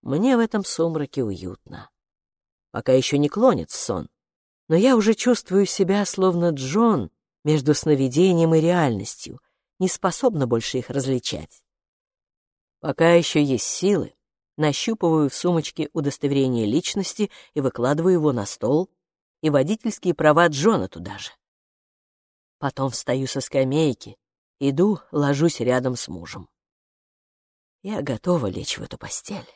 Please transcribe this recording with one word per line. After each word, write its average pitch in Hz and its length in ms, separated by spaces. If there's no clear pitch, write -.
Мне 214 340
в 233 40
этом 220 240
сумраке 151 600
уютно. 90 640
Пока 110 220
еще 131 240
не 147 120
клонит 196 420
в - 60
сон, - 320
но 160 80
я 240 200
уже 214 180
чувствую 202 520
себя 196 380
словно 175 460
Джон 147 600
между 147 300
сновидением 160 800
и 160 60
реальностью, 151 800
не 185 80
способна 185 580
больше 117 320
их - 120
различать. 127 720
Пока 165 340
еще 165 260
есть 135 260
силы, - 480
нащупываю 156 760
в - 40
сумочке 165 580
удостоверение 139 760
личности 180 640
и 147 60
выкладываю 147 540
его 151 180
на 104 140
стол, 147 440
и 156 100
водительские 170 640
права 160 340
Джона 147 400
туда - 300
же. - 120
Потом 135 320
встаю 131 360
со 135 140
скамейки, 135 760
иду, 151 400
ложусь 143 480
рядом 127 360
с - 120
мужем. 87 400
Я 202 200
готова 139 440
лечь - 320
в - 40
эту - 160
постель. - 580